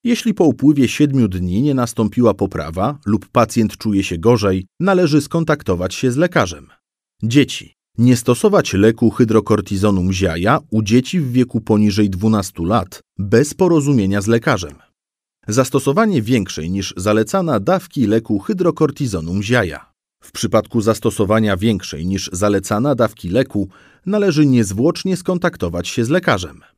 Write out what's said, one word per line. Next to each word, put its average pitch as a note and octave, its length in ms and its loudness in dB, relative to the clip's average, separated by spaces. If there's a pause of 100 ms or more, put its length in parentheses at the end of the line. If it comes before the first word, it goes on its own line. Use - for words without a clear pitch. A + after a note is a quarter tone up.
Jeśli A#3 300 0
po F3+ 100 2
upływie C#3 440 2
siedmiu C3+ 400 2
dni F#2 340 -2
nie C#3+ 120 0
nastąpiła A#2 600 0
poprawa F#2 720 -4
lub G#2 220 -2
pacjent A2+ 480 0
czuje G2+ 280 -2
się F2 140 -6
gorzej, G2 480 0 (140)
należy F3 400 2
skontaktować C#3+ 760 -4
się B2+ 180 -2
z B2 40 -4
lekarzem. A2+ 520 -2 (540)
Dzieci. A#2+ 520 0 (240)
Nie A#2+ 180 6
stosować F#3+ 560 0
leku A2 380 4
hydrokortizonu G#2 920 0
mziaja F#2 560 0 (120)
u A2 120 0
dzieci B2 380 0
w B2+ 120 -4
wieku A#2+ 280 0
poniżej G#2 500 2
dwunastu F#2+ 540 -2
lat F#2+ 360 -4 (180)
bez A2+ 360 2
porozumienia C#3 680 2
z F#2+ 60 -6
lekarzem. G#2+ 480 -2 (760)
Zastosowanie C#3 760 0
większej G2 480 -2
niż F#2+ 260 -6
zalecana A2 640 0
dawki D3 460 -2
leku A2+ 320 0
hydrokortizonu C#3 960 -2
mziaja. G2 580 -2 (300)
W - 80 -20
przypadku - 480 0
zastosowania G#2+ 760 0
większej F#2+ 500 -2
niż F#2+ 260 -4
zalecana G#2 600 0
dawki A2 340 -2
leku G2+ 400 -2 (380)
należy F#3 400 2
niezwłocznie B2+ 720 0
skontaktować E3 720 -4
się A#2+ 160 -2
z A2 40 -4
lekarzem. B2 520 -2 (180)